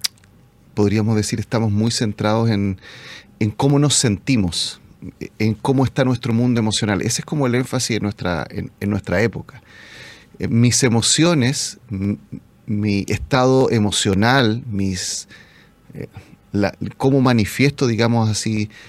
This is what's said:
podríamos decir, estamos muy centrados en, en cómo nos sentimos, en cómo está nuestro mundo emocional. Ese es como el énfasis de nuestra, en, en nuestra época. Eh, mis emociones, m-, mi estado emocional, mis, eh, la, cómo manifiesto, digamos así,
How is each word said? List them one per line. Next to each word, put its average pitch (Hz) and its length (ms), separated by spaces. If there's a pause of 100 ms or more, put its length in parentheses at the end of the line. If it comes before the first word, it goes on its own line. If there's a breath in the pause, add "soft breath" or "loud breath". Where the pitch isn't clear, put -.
(760)
podríamos 107 420
decir, 107 240
estamos 107 320
muy 107 180
centrados 110 600
en, 101 280 (640 loud breath)
en 107 120
cómo 143 260
nos 143 160
sentimos, 104 840 (600)
en 107 160
cómo 135 300
está 131 200
nuestro 123 300
mundo 120 260
emocional. 107 400
Ese 131 220
es - 20
como 143 220
el 120 80
énfasis 127 420
de 104 40
nuestra, 90 500
en, - 200 (100)
en 101 100
nuestra 98 320
época. - 400 (760 loud breath)
Eh, 92 100
mis 117 340
emociones, 135 960 (120)
m-, 101 280 (480)
mi 104 420
estado 131 640
emocional, 110 1000
mis, 98 560 (680 loud breath)
eh, - 120 (460 loud breath)
la, 101 220 (220)
cómo 135 240
manifiesto, 127 680
digamos 117 420
así, 107 400 (180 loud breath)